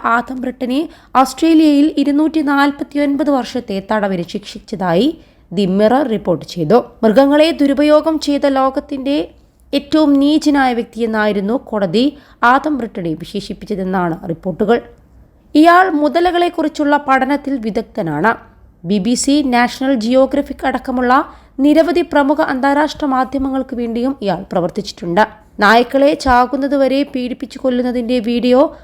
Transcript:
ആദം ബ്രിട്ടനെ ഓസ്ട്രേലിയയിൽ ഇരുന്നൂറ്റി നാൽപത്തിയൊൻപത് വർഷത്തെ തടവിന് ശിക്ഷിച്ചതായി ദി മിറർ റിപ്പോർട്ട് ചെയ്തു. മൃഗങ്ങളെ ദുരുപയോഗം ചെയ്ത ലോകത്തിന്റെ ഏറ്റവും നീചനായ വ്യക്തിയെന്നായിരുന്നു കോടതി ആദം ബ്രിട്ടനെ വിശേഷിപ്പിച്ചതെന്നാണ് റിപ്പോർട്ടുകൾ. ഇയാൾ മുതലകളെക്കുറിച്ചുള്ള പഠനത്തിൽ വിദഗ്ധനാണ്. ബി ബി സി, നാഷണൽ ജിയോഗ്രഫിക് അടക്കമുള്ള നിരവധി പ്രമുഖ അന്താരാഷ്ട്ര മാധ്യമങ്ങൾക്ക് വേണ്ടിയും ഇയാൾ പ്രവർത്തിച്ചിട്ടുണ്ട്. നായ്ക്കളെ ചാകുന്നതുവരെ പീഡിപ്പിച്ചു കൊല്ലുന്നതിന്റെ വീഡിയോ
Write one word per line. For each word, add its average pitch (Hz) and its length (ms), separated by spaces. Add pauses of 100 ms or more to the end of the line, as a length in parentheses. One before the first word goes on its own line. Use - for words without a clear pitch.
ആദം 240 360
ബ്രിട്ടനെ 254 480 (320)
ഓസ്ട്രേലിയയിൽ 302 760
ഇരുന്നൂറ്റി 294 420
നാൽപത്തിയൊൻപത് 285 920
വർഷത്തെ 240 520 (100)
തടവിന് 196 300 (100)
ശിക്ഷിച്ചതായി 190 760 (440)
ദി 190 140
മിറർ 214 420
റിപ്പോർട്ട് 170 360
ചെയ്തു. 175 400 (180)
മൃഗങ്ങളെ 277 480
ദുരുപയോഗം 294 680
ചെയ്ത 285 280
ലോകത്തിന്റെ 277 840 (440)
ഏറ്റവും 285 380
നീചനായ 285 600
വ്യക്തിയെന്നായിരുന്നു 220 800 (100)
കോടതി 202 400 (380)
ആദം 277 360
ബ്രിട്ടനെ 185 360
വിശേഷിപ്പിച്ചതെന്നാണ് 185 1120
റിപ്പോർട്ടുകൾ. 185 520 (720)
ഇയാൾ 339 360
മുതലകളെക്കുറിച്ചുള്ള 311 1040 (120)
പഠനത്തിൽ 269 480
വിദഗ്ധനാണ്. 214 920 (340)
ബി 202 140
ബി 226 160
സി, 277 280
നാഷണൽ 254 520
ജിയോഗ്രഫിക് 262 720
അടക്കമുള്ള 247 460 (480)
നിരവധി 320 420 (100)
പ്രമുഖ 285 300
അന്താരാഷ്ട്ര 285 640
മാധ്യമങ്ങൾക്ക് 262 720
വേണ്ടിയും 240 420
ഇയാൾ 190 300
പ്രവർത്തിച്ചിട്ടുണ്ട്. 175 760 (340)
നായ്ക്കളെ 240 540
ചാകുന്നതുവരെ 269 840 (140)
പീഡിപ്പിച്ചു 247 440
കൊല്ലുന്നതിന്റെ 247 600
വീഡിയോ 240 420 (240)